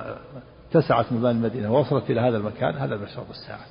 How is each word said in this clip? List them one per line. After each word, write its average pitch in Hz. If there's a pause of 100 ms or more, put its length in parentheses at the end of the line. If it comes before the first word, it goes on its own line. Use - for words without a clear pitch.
(680)
اتسعت 127
مباني 120
المدينة 104
ووصلت 139
إلى 113
هذا 120
المكان، 120
هذا 135
مشرق 101
الساعة. -